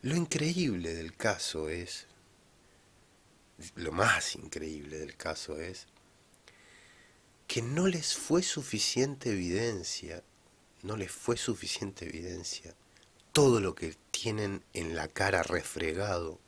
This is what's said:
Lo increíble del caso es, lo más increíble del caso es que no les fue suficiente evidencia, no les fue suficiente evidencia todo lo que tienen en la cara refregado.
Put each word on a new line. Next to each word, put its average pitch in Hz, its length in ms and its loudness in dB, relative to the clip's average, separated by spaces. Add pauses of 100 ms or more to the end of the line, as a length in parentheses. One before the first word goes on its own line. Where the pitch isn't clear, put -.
Lo 139 140 0
increíble 151 760 0
del 82 240 -6
caso 80 540 0
es, 87 360 -6 (1700)
lo 80 180 -4
más - 440 4
increíble 78 640 -8
del 78 180 -10
caso 78 420 -6
es 87 280 -10 (1600)
que - 160 -2
no 147 260 2
les 170 260 0
fue 175 280 4
suficiente 135 880 0
evidencia, 90 920 -2 (600)
no 107 140 -4
les 95 140 -4
fue - 260 0
suficiente 98 680 -4
evidencia 85 680 -8 (580)
todo 131 280 10
lo 92 140 2
que 80 220 -6 (140)
tienen 104 600 -2
en 82 240 -4
la 80 120 -4
cara 95 340 2
refregado. 85 1040 -2